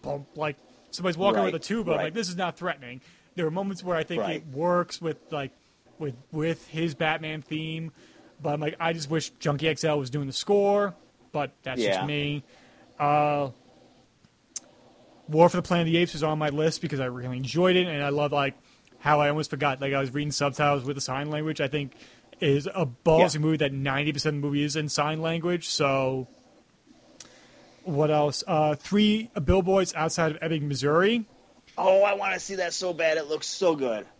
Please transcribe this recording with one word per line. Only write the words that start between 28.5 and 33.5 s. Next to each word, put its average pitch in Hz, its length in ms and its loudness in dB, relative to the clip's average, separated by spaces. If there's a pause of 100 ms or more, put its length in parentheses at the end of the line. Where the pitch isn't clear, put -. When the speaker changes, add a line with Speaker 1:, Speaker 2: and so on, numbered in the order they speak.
Speaker 1:
Three 214 560 2 (120)
Billboards 185 520 2
Outside 160 380 0
of 160 100 -8
Ebbing, 160 260 -2
Missouri. 165 560 2 (540)
Speaker 2:
Oh, 190 240 6
I 202 120 4
wanna 196 240 -4
see 196 180 -8
that 175 180 -2
so 180 180 -4
bad. 160 240 2
It 151 120 -4
looks 151 180 -4
so 175 280 2